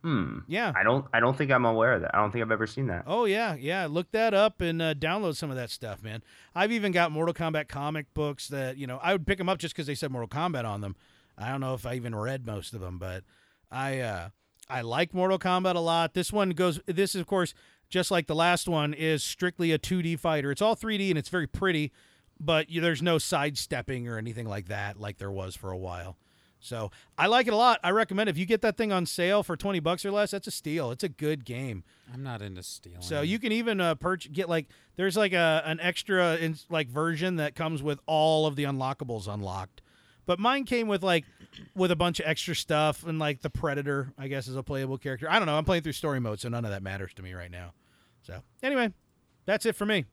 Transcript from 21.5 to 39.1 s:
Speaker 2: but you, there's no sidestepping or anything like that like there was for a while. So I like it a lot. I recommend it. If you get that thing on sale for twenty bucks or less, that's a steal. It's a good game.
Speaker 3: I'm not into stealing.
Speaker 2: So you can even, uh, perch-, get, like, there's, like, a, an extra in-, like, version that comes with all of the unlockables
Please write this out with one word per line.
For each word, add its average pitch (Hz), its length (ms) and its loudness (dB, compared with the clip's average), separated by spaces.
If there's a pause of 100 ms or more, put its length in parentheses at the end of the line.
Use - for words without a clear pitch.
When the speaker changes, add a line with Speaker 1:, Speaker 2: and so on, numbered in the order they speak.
Speaker 2:
but 156 320 2
you, 165 120 -2
there's 160 200 2
no 165 160 4
sidestepping 139 880 -2
or 117 120 -6
anything 113 280 -6
like 101 220 -6
that 101 320 -6
like 104 180 -8
there 98 120 -6
was 95 260 -6
for 95 160 -10
a 92 40 -6
while. 90 420 -8 (420)
So 110 300 -8 (260)
I 175 120 6
like 240 180 6
it 233 80 2
a - 20 4
lot. 233 280 8
I 180 80 4
recommend 214 360 2
it. 180 40 0
If 143 60 0
you 185 60 0
get 214 180 2
that 220 140 2
thing 220 160 0
on 180 140 2
sale 185 380 2
for 170 120 -4
twenty 196 240 -2
bucks 165 240 0
or 202 60 -2
less, 208 220 2
that's 196 160 -6
a - 20 -8
steal. 151 400 -4
It's 127 140 -6
a 185 40 -2
good 147 380 -2
game. 120 360 -6 (300)
Speaker 3:
I'm 127 120 -10
not 117 180 -8
into 92 220 -10
stealing. 87 360 -16
Speaker 2:
So 143 220 -2
you 190 160 0
can 214 140 0
even, 226 280 0
uh, 170 140 4
perch-, 175 380 -4
get, 170 180 -2
like, 165 160 0 (300)
there's, 185 200 0
like, 202 160 4
a, 165 320 4
an 160 160 -2
extra 175 560 2
in-, 160 200 -2 (120)
like, 160 200 -2
version 165 480 0
that 147 180 -2
comes 160 280 -4
with 143 240 -2
all 156 400 6
of 143 100 0
the 143 80 0
unlockables 131 680 -4